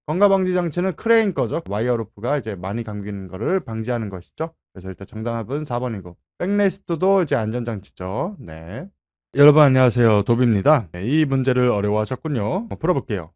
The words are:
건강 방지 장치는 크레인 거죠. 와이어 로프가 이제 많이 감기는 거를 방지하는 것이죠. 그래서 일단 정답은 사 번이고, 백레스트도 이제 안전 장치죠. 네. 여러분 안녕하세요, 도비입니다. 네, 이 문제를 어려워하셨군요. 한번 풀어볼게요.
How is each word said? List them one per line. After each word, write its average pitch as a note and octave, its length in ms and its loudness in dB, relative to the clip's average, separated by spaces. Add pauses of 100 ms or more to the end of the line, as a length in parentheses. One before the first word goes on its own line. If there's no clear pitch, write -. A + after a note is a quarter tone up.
건강 F#3 240 2
방지 F#3+ 240 2
장치는 F3+ 420 -2
크레인 A3+ 380 2
거죠. C3 340 -2
와이어 A2+ 280 0
로프가 A2+ 420 -4
이제 A2 160 -6
많이 G2 300 -4
감기는 G2+ 440 -8
거를 B2+ 320 -2
방지하는 A2+ 500 -4
것이죠. G2 420 -10 (200)
그래서 F#2 160 -10
일단 F#2+ 180 -10
정답은 A#2 580 -6
사 B2 140 -4
번이고, G#2 380 -6 (220)
백레스트도 G3 840 0
이제 D3 120 0
안전 A#2 300 -2
장치죠. A2 760 -6
네. F2+ 500 -10 (460)
여러분 C#3+ 280 8
안녕하세요, B2 600 6
도비입니다. A#2 680 2
네, F2+ 140 -4
이 D3+ 200 2
문제를 B2+ 420 2
어려워하셨군요. G#2+ 920 -2
한번 G#3 180 -8
풀어볼게요. A#2+ 580 -2